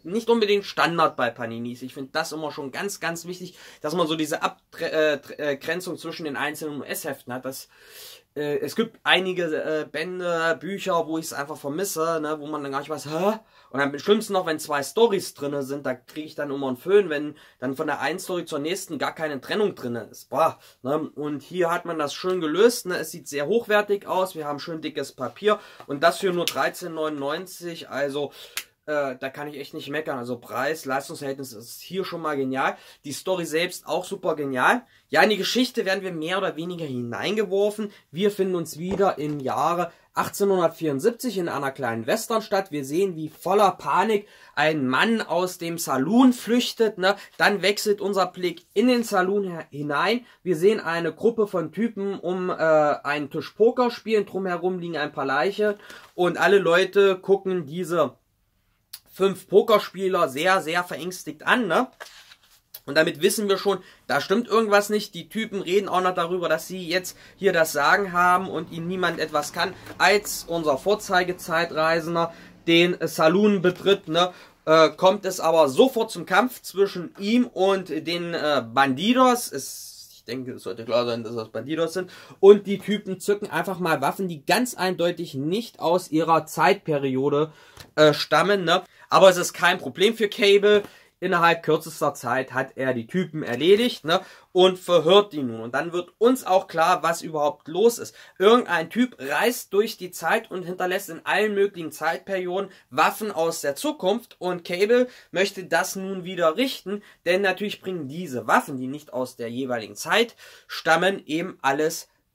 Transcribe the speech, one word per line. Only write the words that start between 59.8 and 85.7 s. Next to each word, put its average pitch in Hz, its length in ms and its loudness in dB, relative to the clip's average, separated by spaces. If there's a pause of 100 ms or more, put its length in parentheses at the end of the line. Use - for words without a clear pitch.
sehr, 170 320 2
sehr 165 220 -2
verängstigt 170 600 -12
an, 220 220 2
ne? 208 240 0 (920)
Und 139 100 -4
damit 156 260 2
wissen 208 280 2
wir 190 80 2
schon, 190 220 0 (260)
da 139 160 0
stimmt 226 260 0
irgendwas 208 420 4
nicht. 208 240 -2
Die 165 140 -12
Typen 214 340 -6
reden 180 280 0
auch 175 100 0
noch 185 140 2
darüber, 175 340 -2
dass 165 220 -2
sie 180 180 -10
jetzt 175 300 -4 (180)
hier 190 160 2
das 165 220 2
Sagen 175 400 2
haben 180 340 4
und 160 240 -6
ihnen 165 160 -8
niemand 175 320 -2
etwas 151 320 -2
kann. 180 220 -4 (240)
Als 196 500 2
unser 156 300 0
Vorzeigezeitreisender 170 1600 0 (320)
den 170 360 4
Saloon 175 600 4
betritt, 185 460 2
ne, 170 240 2 (320)
äh, 160 280 6
kommt 190 340 2
es 185 160 -4
aber 160 260 6
sofort 220 440 4
zum 170 140 -8
Kampf 208 360 2
zwischen 185 580 -2
ihm 233 280 2
und 190 420 0
den, 165 440 -4
äh, 147 320 0
Bandidos. 180 880 2
Es, - 640 -14
ich - 80 -20
denke, 127 300 -10
es 110 100 -16
sollte - 220 -10
klar 120 200 2
sein, 117 200 -4
dass 117 100 -8
das 113 140 -8
Bandidos 156 420 -4
sind. 185 180 -6 (300)
Und 202 280 10
die 196 120 -2
Typen 196 400 -6
zücken 202 320 -4
einfach 170 280 -4
mal 165 200 0
Waffen, 175 300 -2
die 156 160 -10
ganz 233 300 2
eindeutig 175 580 -2
nicht 160 480 -4